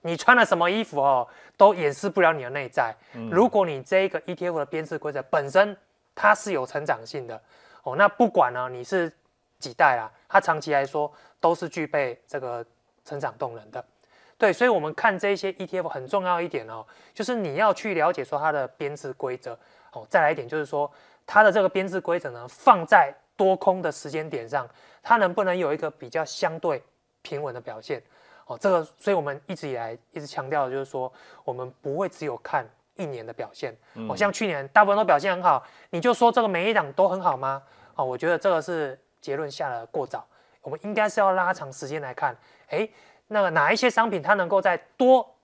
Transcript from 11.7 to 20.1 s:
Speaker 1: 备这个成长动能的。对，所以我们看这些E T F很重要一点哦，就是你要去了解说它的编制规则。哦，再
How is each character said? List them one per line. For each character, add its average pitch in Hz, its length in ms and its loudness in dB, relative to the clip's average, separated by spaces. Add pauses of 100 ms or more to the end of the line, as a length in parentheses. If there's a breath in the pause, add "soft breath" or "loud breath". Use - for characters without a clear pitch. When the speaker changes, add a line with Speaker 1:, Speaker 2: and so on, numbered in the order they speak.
Speaker 1:
备 139 400 -4
这 143 140 -8
个 120 240 -8 (400)
成 143 160 -10
长 131 180 -8
动 123 160 -8
能 110 160 -20
的。 - 140 -12 (540 soft breath)
对， 208 120 4
所 240 160 2
以 247 40 4
我 196 100 2
们 151 140 -6
看 202 240 0
这 202 180 0
些 190 220 -6
E 185 80 -10
T 185 120 -6
F 165 80 -4
很 131 200 -10
重 190 180 -2
要 175 160 -2
一 175 80 -4
点 123 180 -8
哦， 113 160 -14 (300 soft breath)
就 - 100 -10
是 247 120 -4
你 175 220 -6
要 202 180 2
去 214 180 -6
了 165 180 2
解 151 140 -4
说 147 140 -6
它 156 120 0
的 143 180 -2
编 147 280 -8
制 139 160 -12
规 127 240 -6
则。 127 160 -14 (400 soft breath)
哦， 113 160 -16
再 180 140 2